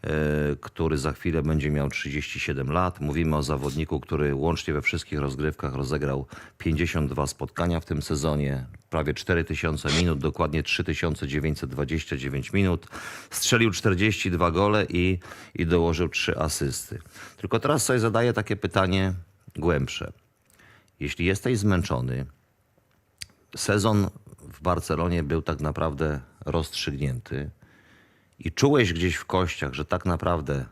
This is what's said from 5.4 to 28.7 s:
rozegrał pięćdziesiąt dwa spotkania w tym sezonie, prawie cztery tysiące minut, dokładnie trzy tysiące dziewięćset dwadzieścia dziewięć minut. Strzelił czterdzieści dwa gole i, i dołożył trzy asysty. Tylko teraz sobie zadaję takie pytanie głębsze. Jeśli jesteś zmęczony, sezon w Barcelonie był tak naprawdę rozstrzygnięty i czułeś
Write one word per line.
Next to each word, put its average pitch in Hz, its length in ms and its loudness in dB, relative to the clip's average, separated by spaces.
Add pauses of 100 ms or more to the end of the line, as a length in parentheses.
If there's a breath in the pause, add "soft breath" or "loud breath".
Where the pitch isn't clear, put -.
rozegrał 69 500 -2 (320 loud breath)
pięćdziesiąt 80 540 0
dwa 71 160 0
spotkania 85 520 -2
w - 60 -10
tym 73 160 -2
sezonie, 71 640 -2 (240)
prawie 76 240 0
cztery 85 300 0
tysiące 78 460 -2 (100)
minut, 82 200 2
dokładnie 76 440 0
trzy - 200 -2
tysiące 78 440 -2
dziewięćset 73 420 -2
dwadzieścia 73 480 -4
dziewięć 65 360 -6
minut. 95 340 2 (420 loud breath)
Strzelił 113 420 4
czterdzieści 95 600 2
dwa 87 200 4
gole 101 380 4
i, 90 300 2 (360 loud breath)
i 82 100 0
dołożył 85 440 4
trzy - 300 -2
asysty. - 600 -2 (380 loud breath)
Tylko 110 220 -2
teraz 143 260 2
sobie 123 140 4
zadaję 117 340 2
takie 107 220 0
pytanie 95 580 2 (420)
głębsze. 76 580 0 (840 soft breath)
Jeśli 73 260 -4
jesteś 104 320 2
zmęczony, 67 680 0 (1300)
sezon 104 540 4 (440)
w - 80 -20
Barcelonie 85 640 0
był 78 180 0
tak 73 180 -4
naprawdę 76 600 -2 (260)
rozstrzygnięty 71 1040 -4 (920 soft breath)
i - 120 -4
czułeś 135 420 6